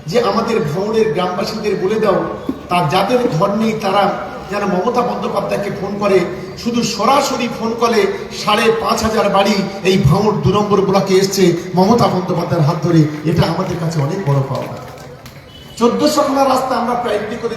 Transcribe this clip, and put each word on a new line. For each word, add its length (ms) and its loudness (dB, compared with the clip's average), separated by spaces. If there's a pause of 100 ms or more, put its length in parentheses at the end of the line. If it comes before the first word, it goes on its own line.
যে 140 2
আমাদের 400 0
ভাঙড়ের 520 0
গ্রামবাসীদের 640 -2
বলে 240 0
দাও, 360 0 (320)
তার 200 0
যাদের 300 2 (200)
ঘর 160 2
নেই 180 0
তারা 600 0 (180)
যেন 140 -4
মমতা 360 0
বন্দ্যোপাধ্যায়কে 680 -2 (100)
ফোন 180 -6
করে। 220 4 (380)
শুধু 240 -2
সরাসরি 680 0 (100)
ফোন 220 -4
করে 260 2 (380)
সাড়ে 360 2
পাঁচ 220 -2
হাজার 280 0
বাড়ি 240 4 (300)
এই 140 4
ভাঙড় 420 4
দু 120 2
নম্বর 280 2
ব্লকে 340 2
এসছে 420 4 (180)
মমতা 340 4
বন্দ্যোপাধ্যায়ের 580 0
হাত 160 0
ধরে। 160 4 (260)
এটা 180 2
আমাদের 380 -2
কাছে 200 -2
অনেক 260 -2
বড় 220 2
পাওনা। 280 -6 (1000)
চোদ্দশো 460 2
খানা 220 2
রাস্তা 320 0
আমরা 180 -2
প্রায়োরিটি 480 -2
করে 140 -4